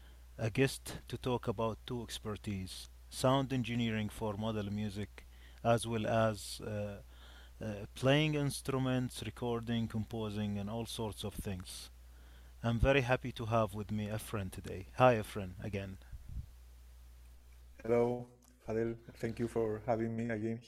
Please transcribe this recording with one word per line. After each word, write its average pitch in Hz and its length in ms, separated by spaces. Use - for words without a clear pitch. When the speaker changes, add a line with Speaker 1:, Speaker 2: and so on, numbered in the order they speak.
Speaker 1:
A 110 120
guest - 480
to 120 80
talk 123 320
about 110 380
two 120 160
expertise, 101 840
sound 131 440
engineering 117 560
for 107 280
model 107 360
music, 104 540
as 117 240
well 113 200
as, 110 540
uh, 104 420
uh, 107 300
playing 147 400
instruments, 131 920
recording, 117 600
composing, 107 720
and 101 100
all 113 180
sorts 107 380
of 101 100
things. - 560
I'm 117 160
very 135 240
happy 123 300
to 117 140
have 110 280
with 101 180
me 107 160
Efren 104 420
today. 92 380
Hi, 127 180
Efren, 98 360
again. 98 360
Speaker 2:
Hello, 120 460
Fadel. 113 300
Thank 113 220
you 117 100
for 107 380
having 113 300
me 117 140
again 113 380